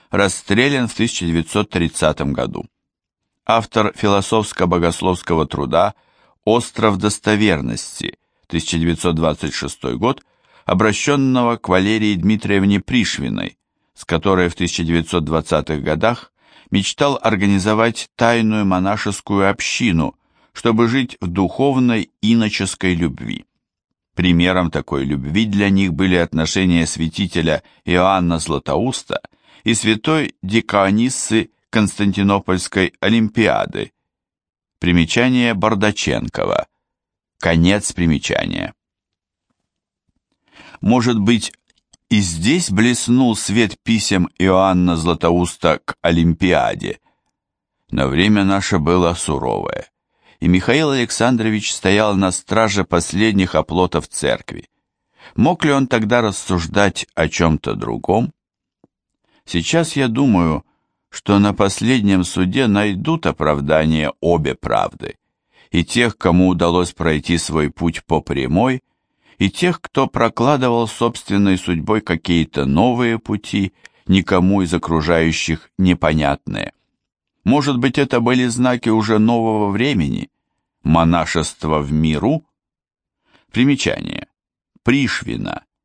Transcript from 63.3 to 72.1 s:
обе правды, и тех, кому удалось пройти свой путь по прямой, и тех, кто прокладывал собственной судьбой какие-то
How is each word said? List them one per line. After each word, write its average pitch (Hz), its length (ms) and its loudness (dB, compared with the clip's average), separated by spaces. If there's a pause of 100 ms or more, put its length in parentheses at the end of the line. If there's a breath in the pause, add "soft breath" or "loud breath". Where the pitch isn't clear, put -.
обе 78 340 0
правды, - 640 -4 (540 soft breath)
и 87 140 2
тех, 117 320 0
кому 90 320 4
удалось 85 440 0
пройти 80 440 -2
свой 78 340 -2
путь - 340 -4
по 80 160 0
прямой, 80 640 -2 (560 soft breath)
и 101 120 0
тех, 175 300 -2
кто - 260 -2
прокладывал 120 800 0
собственной 101 720 0
судьбой 92 420 -2
какие-то 82 640 0